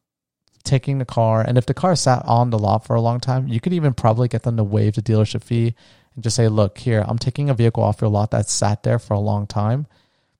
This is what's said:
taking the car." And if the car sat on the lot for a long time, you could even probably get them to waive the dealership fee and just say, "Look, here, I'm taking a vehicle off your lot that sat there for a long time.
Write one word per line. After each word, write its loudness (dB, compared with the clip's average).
taking -2
the -4
car." 2
And 0
if 2
the -2
car 0
sat 2
on 2
the 0
lot 2
for -2
a 2
long 0
time, -2
you -2
could -2
even 2
probably 2
get -4
them -2
to 2
waive 0
the -2
dealership 0
fee 0
and -10
just -2
say, 4
"Look, 0
here, 0
I'm -2
taking -4
a 0
vehicle 2
off 0
your 0
lot 0
that -2
sat -2
there 0
for -6
a 0
long -2
time. -2